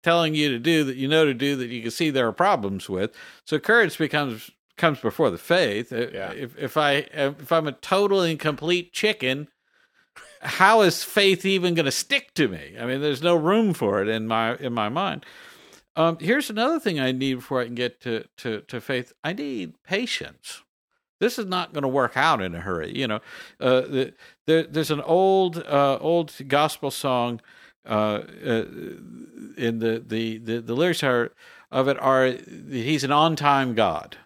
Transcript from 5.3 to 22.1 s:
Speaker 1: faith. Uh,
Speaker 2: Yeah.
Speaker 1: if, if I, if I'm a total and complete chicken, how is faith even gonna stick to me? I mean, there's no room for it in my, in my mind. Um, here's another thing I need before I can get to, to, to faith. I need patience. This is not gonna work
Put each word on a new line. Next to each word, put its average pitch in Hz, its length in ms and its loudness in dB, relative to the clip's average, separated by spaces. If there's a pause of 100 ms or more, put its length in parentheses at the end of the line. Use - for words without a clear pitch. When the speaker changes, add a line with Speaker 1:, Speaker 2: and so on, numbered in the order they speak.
Speaker 1:
faith. 120 560 0
Uh, 117 200 -2
Speaker 2:
Yeah. 95 200 -8
Speaker 1:
if, 135 240 -12
if 139 200 -4
I, 147 160 2 (200)
if 147 380 -4
I'm 160 160 2
a 139 60 -4
total 196 480 2
and 165 180 0
complete 165 540 -2
chicken, 147 540 -2 (920)
how 202 400 6
is 175 220 4
faith 196 420 2
even 180 280 2
gonna 151 180 2
stick - 440 -2
to 147 120 2
me? 82 320 -8
I 117 60 -8
mean, 131 160 -2
there's 147 220 -2
no 175 120 4
room 185 380 4
for 101 280 0
it 101 80 0
in 110 180 -2
my, 113 280 0
in 131 180 -6
my 107 160 0
mind. 143 360 -4 (720)
Um, 165 240 2
here's 247 300 0
another 247 300 0
thing 165 200 -2
I 131 120 0
need 131 240 -2
before 123 260 -4
I 120 40 -2
can 120 100 -10
get 120 260 -4
to, 113 240 -4 (120)
to, 110 240 -6
to 120 200 -10
faith. 123 320 -6 (100)
I 160 100 -4
need 254 500 -8
patience. - 800 -6 (560)
This 240 200 0
is 208 60 -6
not 180 280 -4
gonna 143 140 -2
work 127 300 0